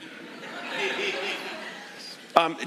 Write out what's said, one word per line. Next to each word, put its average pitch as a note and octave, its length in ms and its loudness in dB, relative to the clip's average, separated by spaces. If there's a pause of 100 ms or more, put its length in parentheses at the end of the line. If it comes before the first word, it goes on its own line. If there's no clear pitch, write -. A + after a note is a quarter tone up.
(2500)
Um, E3 180 8 (120)